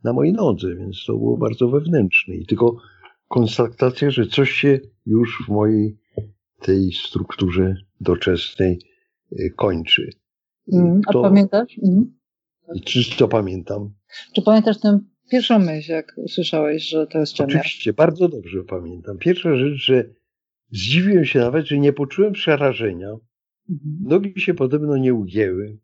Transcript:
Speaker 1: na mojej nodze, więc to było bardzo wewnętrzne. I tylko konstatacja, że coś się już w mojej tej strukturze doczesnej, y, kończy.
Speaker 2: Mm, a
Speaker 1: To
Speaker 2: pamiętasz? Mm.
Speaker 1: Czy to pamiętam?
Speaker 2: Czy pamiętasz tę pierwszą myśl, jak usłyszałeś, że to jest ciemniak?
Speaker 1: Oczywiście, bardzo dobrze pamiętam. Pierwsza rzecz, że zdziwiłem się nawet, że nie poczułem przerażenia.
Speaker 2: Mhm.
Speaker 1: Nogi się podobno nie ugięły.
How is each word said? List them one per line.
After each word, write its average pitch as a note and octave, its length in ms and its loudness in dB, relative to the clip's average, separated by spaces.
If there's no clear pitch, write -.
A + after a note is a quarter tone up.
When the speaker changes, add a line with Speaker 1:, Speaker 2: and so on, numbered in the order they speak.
Speaker 1:
na A#2 100 0
mojej C#3+ 200 2
nodze, G#2 420 0
więc F#2+ 300 -12
to A2+ 80 -4
było A2+ 240 0
bardzo A#2+ 320 0
wewnętrzne. C#3 640 0
I F2 100 -10
tylko A#2 320 0
konstatacja, B2 840 0
że B2 140 0
coś - 260 0
się C#3 280 2
już A2+ 420 0
w - 40 -14
mojej G#2+ 460 0
tej F#2+ 300 2
strukturze F#2 840 -2
doczesnej, F2 800 0
y, - 160 -6
kończy. E2+ 540 -2
Speaker 2:
Mm, F3+ 340 4
a G3+ 60 0
Speaker 1:
To - 80 2
Speaker 2:
pamiętasz? G3+ 600 2
Mm. G3 300 2
Speaker 1:
Czy A#2+ 320 -2
to A#2+ 100 4
pamiętam? G2+ 640 -4
Speaker 2:
Czy G#3 60 2
pamiętasz G#3+ 380 4
tę G3+ 200 4
pierwszą B3 280 2
myśl, D#3 320 -2
jak D#3+ 260 -6
usłyszałeś, D#3 720 -4
że D#3 180 -2
to D#3+ 120 -4
jest D3 140 -2
ciemniak? C#3+ 260 0
Speaker 1:
Oczywiście, - 340 -4
bardzo E3 360 2
dobrze F#2 340 -8
pamiętam. F2+ 540 -10
Pierwsza E3+ 380 0
rzecz, C#3 260 0
że B2+ 280 2
zdziwiłem D#3 540 2
się C3 140 0
nawet, C3+ 260 0
że C#3+ 140 -2
nie C#3+ 140 4
poczułem E3 400 0
przerażenia. A2+ 760 0
Speaker 2:
Mhm. D3 920 -12
Speaker 1:
Nogi F#3+ 400 0
się F3 120 -2
podobno D3 440 0
nie B2+ 160 2
ugięły. G2+ 720 -2